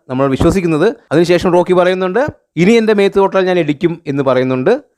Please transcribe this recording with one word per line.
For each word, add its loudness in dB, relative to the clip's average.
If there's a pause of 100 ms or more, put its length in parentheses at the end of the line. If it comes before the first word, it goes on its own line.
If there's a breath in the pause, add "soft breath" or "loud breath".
(100)
നമ്മൾ 0
വിശ്വസിക്കുന്നത്. 0 (260 soft breath)
അതിനുശേഷം 0
റോക്കി 2
പറയുന്നുണ്ട്, 0 (420)
"ഇനി 4
എൻ്റെ 0
മേത്ത് 0
തൊട്ടാൽ 0
ഞാൻ 0
ഇടിക്കും" -2 (180)
എന്ന് -2
പറയുന്നുണ്ട്. 0 (280)